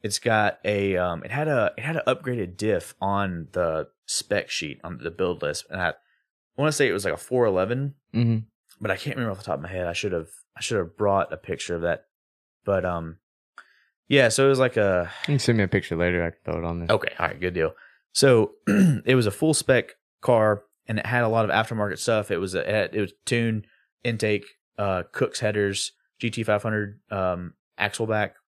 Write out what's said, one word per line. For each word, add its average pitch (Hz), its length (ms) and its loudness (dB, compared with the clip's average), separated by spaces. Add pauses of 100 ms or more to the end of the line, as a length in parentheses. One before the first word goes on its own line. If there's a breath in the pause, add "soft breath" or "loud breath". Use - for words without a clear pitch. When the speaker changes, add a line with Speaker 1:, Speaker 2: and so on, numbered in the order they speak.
Speaker 1:
It's 104 180 -4
got 107 440 2
a, 101 320 0
um, 90 280 -2
it - 80 -12
had 147 180 -2
a, 120 280 2
it 110 60 -12
had 156 140 -4
an 135 100 -4
upgraded 120 480 -4
diff 107 460 -2
on 95 500 -2
the 80 380 -2 (160)
spec - 440 -4
sheet - 340 -8
on 82 200 -10
the 82 80 -6
build 87 300 -2
list, 73 280 -6
and 92 120 -6
I 82 120 -2 (640)
wanna 151 160 0
say 143 160 2
it 95 60 2
was, 98 120 -2
like, 80 80 0
a - 40 -4
four 123 280 0
eleven, 113 500 0 (180)
Speaker 2:
Mm-hmm. 117 260 2 (420)
Speaker 1:
but 104 100 -2
I 98 40 0
can't - 220 -6
remember 117 140 -4
off 95 80 -8
the 104 40 -18
top 82 140 -4
of 69 40 -8
my 85 80 -10
head. 90 180 -4
I 85 60 -4
should 98 200 -4
have, 82 160 -4 (280)
I - 40 -14
should 117 160 -4
have 92 200 -4
brought 98 360 0
a - 40 -10
picture - 380 -8
of 82 60 -4
that, 85 240 -2 (600)
but, 95 200 0
um, 82 320 -6 (920 loud breath)
yeah. 131 220 6
So 135 160 4
it 139 40 8
was 135 100 4
like 127 180 4
a 92 340 2 (160 loud breath)
Speaker 2:
You 147 60 2
can 135 60 4
send 117 200 2
me 101 60 6
a - 20 -4
picture 90 280 0
later. 87 300 2
I 85 60 -4
can - 140 -20
throw 80 180 -4
it - 20 -4
on 85 140 -4
there. 85 160 -8
Speaker 1:
Okay. - 240 -4
All 85 80 0
right. - 120 -6
Good 90 140 -2
deal. 80 200 0 (380 loud breath)
So 120 480 4
<clears throat> - 80 -6
it 185 480 4
was 117 120 4
a 98 40 0
full 156 220 2
spec - 380 2 (300)
car, 110 420 4 (240)
and 110 100 -2
it - 80 -4
had 120 180 0
a 113 40 0
lot 113 200 2
of 82 40 -2
aftermarket 104 480 -2
stuff. 107 320 0
It 90 60 0
was 92 180 -4
a, 85 120 -2
it 101 60 -2
had, 101 220 -2
it 107 60 0
was 98 120 -4 (120)
tune, 113 400 -2 (380 soft breath)
intake, 107 420 -2 (340)
uh, 95 320 -2
Cook's - 300 -4
headers, 104 500 -2 (260)
G 117 140 -4
T 113 100 -6
five 107 220 0
hundred, 107 360 -4 (120)
um, 90 420 -4 (240)
axle 104 300 -2
back. 107 260 -2 (180)